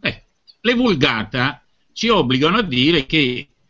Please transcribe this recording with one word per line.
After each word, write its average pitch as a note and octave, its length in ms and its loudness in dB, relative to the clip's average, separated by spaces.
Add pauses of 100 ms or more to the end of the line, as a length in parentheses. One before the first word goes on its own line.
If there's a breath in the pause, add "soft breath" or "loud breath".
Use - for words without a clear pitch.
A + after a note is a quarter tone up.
Eh, - 220 -6 (380)
le A#3 120 0
vulgata C#3 920 0 (300)
ci - 160 -2
obbligano D#3 480 2
a B3 60 0
dire C#3 420 0
che, B2+ 420 -2 (220)